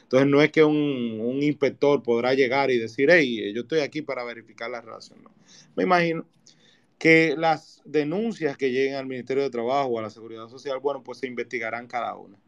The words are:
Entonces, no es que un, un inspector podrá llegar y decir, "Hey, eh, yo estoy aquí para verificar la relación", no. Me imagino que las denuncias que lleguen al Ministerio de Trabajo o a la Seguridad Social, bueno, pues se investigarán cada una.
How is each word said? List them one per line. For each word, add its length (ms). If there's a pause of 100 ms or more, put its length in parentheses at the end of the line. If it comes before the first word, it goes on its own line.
Entonces, 260
no 140
es 100
que 100
un, 580
un 220
inspector 600
podrá 320
llegar 360
y 80
decir, 320
"Hey, 300
eh, 120
yo 100
estoy 180
aquí 220
para 220
verificar 460
la 100
relación", 420
no. 80 (440)
Me 100
imagino 400 (720)
que 380
las 480
denuncias 720
que 140
lleguen 240
al 120
Ministerio 360
de 80
Trabajo 380
o 100
a 40
la 80
Seguridad 380
Social, 320
bueno, 220
pues 160
se 80
investigarán 640
cada 260
una. 220 (120)